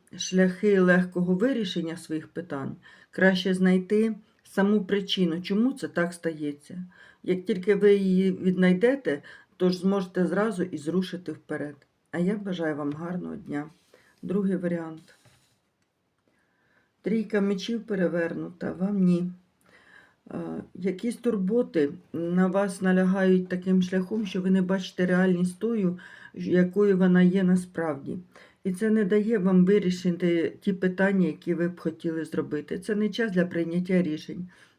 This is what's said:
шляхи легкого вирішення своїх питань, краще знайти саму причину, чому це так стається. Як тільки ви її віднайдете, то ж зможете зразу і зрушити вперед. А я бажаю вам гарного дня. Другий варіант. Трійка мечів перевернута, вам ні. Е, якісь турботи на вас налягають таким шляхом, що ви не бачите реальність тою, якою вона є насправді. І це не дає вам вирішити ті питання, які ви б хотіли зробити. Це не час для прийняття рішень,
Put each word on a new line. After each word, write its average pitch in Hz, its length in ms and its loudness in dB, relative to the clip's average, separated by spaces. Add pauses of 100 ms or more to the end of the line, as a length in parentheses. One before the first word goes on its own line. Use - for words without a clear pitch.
(180)
шляхи 185 600 2
легкого 180 560 4
вирішення 185 640 -2
своїх 156 300 -8
питань, 139 480 -8 (360)
краще 185 420 2
знайти 185 600 2 (280)
саму 202 420 0
причину, 185 560 -2
чому 226 320 0
це 160 140 -8
так 175 260 -4
стається. 156 720 -8 (380)
Як 185 220 -2
тільки 202 300 0
ви 202 200 6
її 190 360 2
віднайдете, 185 880 2 (360)
то 180 120 2
ж 180 80 0
зможете 190 500 0
зразу 190 360 -2
і - 140 -6
зрушити 160 540 -4
вперед. 147 440 -10 (360)
А 160 80 -4
я 190 160 0
бажаю 170 400 -4
вам 147 180 -4
гарного 170 420 -8
дня. 147 340 -10 (520)
Другий 190 340 -2
варіант. 165 600 -8 (1900)
Трійка 214 400 -2
мечів 202 420 -2
перевернута, 170 880 -4
вам 190 320 -2
ні. 180 280 2 (1000)
Е, 165 320 -10 (100)
якісь 185 420 -6
турботи 208 760 0 (240)
на 175 340 2
вас 196 340 -2
налягають 185 640 2
таким 185 340 0
шляхом, 185 440 -2
що 185 160 -4
ви 190 100 0
не 190 100 4
бачите 185 440 -2
реальність 180 540 2
тою, 208 400 -2 (340)
якою 180 640 2
вона 180 240 6
є 180 220 4
насправді. 165 760 -2 (460)
І 185 100 -2
це 220 160 -2
не 214 160 4
дає 214 320 2
вам 185 280 6
вирішити 180 960 0
ті 196 120 -2
питання, 185 540 0
які 165 260 -4
ви 170 160 -2
б 175 100 -12
хотіли 160 460 -6
зробити. 151 540 -6
Це 208 160 -6
не 208 140 0
час 220 220 -4
для 180 140 0
прийняття 175 560 -2
рішень, 156 480 -8 (300)